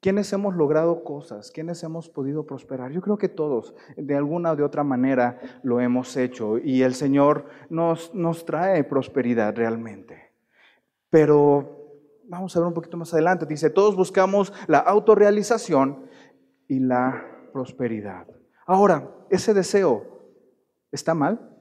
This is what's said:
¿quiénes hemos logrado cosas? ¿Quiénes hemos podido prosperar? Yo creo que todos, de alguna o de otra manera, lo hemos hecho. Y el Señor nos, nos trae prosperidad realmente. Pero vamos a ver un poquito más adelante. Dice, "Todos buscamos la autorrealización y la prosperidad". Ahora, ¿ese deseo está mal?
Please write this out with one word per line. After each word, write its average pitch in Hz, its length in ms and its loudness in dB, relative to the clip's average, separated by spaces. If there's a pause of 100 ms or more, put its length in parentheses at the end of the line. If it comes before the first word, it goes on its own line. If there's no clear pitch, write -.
¿quiénes 196 320 -2
hemos 196 220 -4
logrado 160 480 2
cosas? 139 480 -14
¿Quiénes 165 320 -10
hemos 165 260 -12
podido 143 360 -6
prosperar? 131 460 -12
Yo 175 100 -6
creo 208 180 -2
que 190 100 -2
todos, 143 460 -4 (200)
de 143 200 -4
alguna 160 360 -2
o 156 40 0
de 147 80 0
otra 143 200 -2
manera, 127 560 0 (220)
lo 131 180 0
hemos 123 380 -2
hecho. 123 400 -2
Y 131 240 0
el 127 140 2
Señor 143 500 2 (240)
nos, 165 460 -2
nos 170 280 -4
trae 165 400 0
prosperidad 120 720 0
realmente. 113 760 -6 (800)
Pero 147 920 4 (240)
vamos 185 300 -10
a 180 40 2
ver 170 80 2
un 175 60 -4
poquito 170 240 -10
más 165 160 -10
adelante. 165 320 2
Dice, 151 240 0
"Todos 196 260 4
buscamos 190 560 2 (160)
la 165 120 6
autorrealización 208 1300 2 (600)
y 135 120 -2
la 127 440 0 (300)
prosperidad". 110 720 -8 (400)
Ahora, 185 420 2 (220)
¿ese 190 240 0
deseo 185 500 0 (880)
está 160 220 -4
mal? 170 480 -2